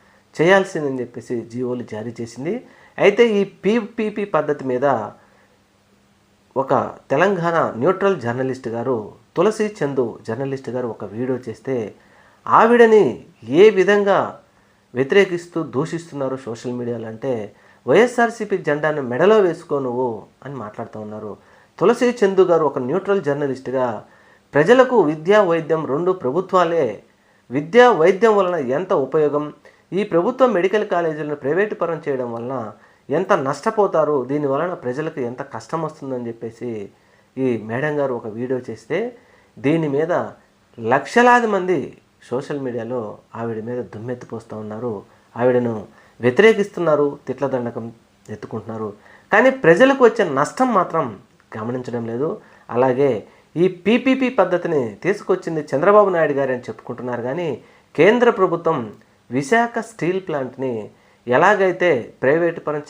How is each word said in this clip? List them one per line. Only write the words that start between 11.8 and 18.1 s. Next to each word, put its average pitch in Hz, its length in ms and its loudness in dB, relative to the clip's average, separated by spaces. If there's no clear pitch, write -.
ఆవిడని 220 800 6
ఏ 196 260 6
విధంగా 190 720 2
వ్యతిరేకిస్తూ 170 680 2
దూషిస్తున్నారు 143 720 -6
సోషల్ 123 380 -8
మీడియాలో 120 340 -6
అంటే, 113 480 -6
"వైఎస్ఆర్సీపీ 214 720 2